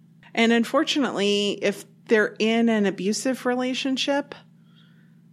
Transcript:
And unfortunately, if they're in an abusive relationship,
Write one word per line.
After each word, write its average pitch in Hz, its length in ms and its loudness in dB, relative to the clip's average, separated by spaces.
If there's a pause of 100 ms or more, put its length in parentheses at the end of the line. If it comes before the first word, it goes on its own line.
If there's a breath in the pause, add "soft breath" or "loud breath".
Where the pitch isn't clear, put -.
(340 loud breath)
And 226 180 2
unfortunately, 202 1080 0
if 202 240 -2 (200)
they're 214 320 2
in 226 300 2
an 214 180 2
abusive 208 600 -2
relationship, 262 920 -2 (960 soft breath)